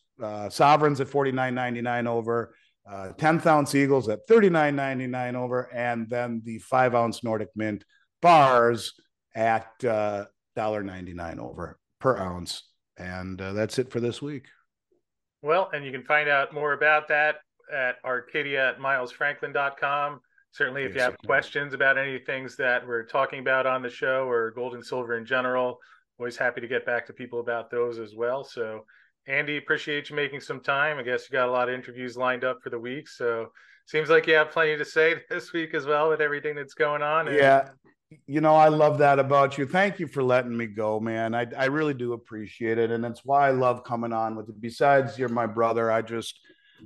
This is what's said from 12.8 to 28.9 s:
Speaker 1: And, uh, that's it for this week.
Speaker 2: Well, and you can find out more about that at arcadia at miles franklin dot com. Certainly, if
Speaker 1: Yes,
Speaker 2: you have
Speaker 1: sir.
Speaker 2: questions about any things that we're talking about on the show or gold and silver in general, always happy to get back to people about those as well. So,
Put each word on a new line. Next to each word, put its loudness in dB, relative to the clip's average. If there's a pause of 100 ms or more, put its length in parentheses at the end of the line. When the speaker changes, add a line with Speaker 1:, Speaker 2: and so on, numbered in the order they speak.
Speaker 1:
And, -10
uh, -6
that's -4
it -2
for -4
this -4
week. -12 (960)
Speaker 2:
Well, 0
and -6
you -10
can -10
find 2
out 2
more -2
about 2
that 2 (360)
at -2 (100)
arcadia -2
at -6
miles -2
franklin -6
dot -2
com. -2 (320)
Certainly, -4
if -4
Speaker 1:
Yes, -10
Speaker 2:
you 0
have 0
Speaker 1:
sir. -20
Speaker 2:
questions -2
about 2
any -4
things -10
that 0
we're -4
talking -2
about 0
on 0
the -6
show -2
or 0
gold -8
and -16
silver -6
in -8
general, -2 (400)
always -8
happy -2
to -12
get -4
back -4
to -18
people -10
about -6
those -2
as -12
well. -4
So, -10 (420)